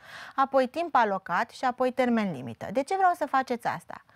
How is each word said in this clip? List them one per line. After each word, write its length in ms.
apoi 340
timp 260
alocat 560
și 140
apoi 280
termen 400
limită. 400
De 100
ce 140
vreau 180
să 120
faceți 400
asta? 380